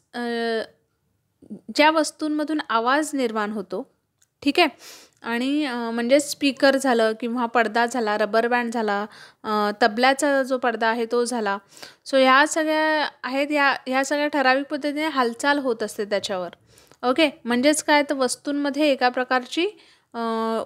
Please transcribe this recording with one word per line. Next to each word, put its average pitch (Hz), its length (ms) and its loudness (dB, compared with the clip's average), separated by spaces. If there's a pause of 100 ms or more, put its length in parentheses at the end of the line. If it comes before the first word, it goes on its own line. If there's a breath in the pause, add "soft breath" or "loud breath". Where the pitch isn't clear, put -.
(140)
अ, 247 60 -8 (1500)
ज्या 294 160 6
वस्तूंमधून 302 760 -2
आवाज 254 460 0
निर्माण 220 380 -2
होतो, 208 420 -8 (480)
ठीक 285 180 2
आहे, 330 80 6 (540 loud breath)
आणि, 262 420 -2
अ, 247 120 -6
म्हणजे 240 440 0
स्पीकर 277 560 2
झालं 233 440 2
किंवा 240 260 -4
पडदा 233 400 2
झाला, 226 320 -2
रबर 220 300 0
बँड 240 240 -2
झाला, 214 340 -2 (380 loud breath)
अ, 214 260 0 (120)
तबल्याचा 269 600 2
जो 262 160 -2
पडदा 233 300 0
आहे 226 180 -2
तो 240 180 0
झाला. 220 340 -4 (480 loud breath)
So 269 100 0
ह्या 262 300 6
सगळ्या 311 640 0 (160)
आहेत, 269 260 -2
ह्या, 285 260 2 (100)
ह्या 262 180 0
सगळ्या 294 220 -2
ठराविक 277 400 2
पद्धतीने 294 400 -4
हालचाल 277 520 0
होत 254 240 -4
असते 208 220 -6
त्याच्यावर. 196 440 -4 (540 soft breath)
ओके, 262 280 2 (140)
म्हणजेच 247 380 2
काय 294 200 4
तर 285 120 -2
वस्तूंमध्ये 285 760 -2
एका 254 180 2
प्रकारची, 254 580 -2 (480 soft breath)
अ, 233 60 -8 (460)